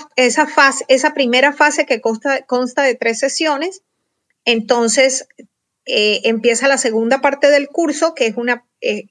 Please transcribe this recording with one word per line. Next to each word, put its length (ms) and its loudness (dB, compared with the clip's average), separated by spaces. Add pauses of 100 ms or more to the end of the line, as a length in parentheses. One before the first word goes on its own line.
(160)
esa 320 2
fase, 400 2
esa 260 2
primera 400 2
fase 320 2
que 160 -2
consta, 440 -2
consta 380 -2
de 120 2
tres 240 -2
sesiones, 640 -2 (600)
entonces, 840 0 (580)
eh, 400 -2
empieza 420 0
la 100 2
segunda 440 -2
parte 280 2
del 180 2
curso, 460 -2
que 140 -2
es 100 -6
una, 280 -4 (160)
eh, 300 -6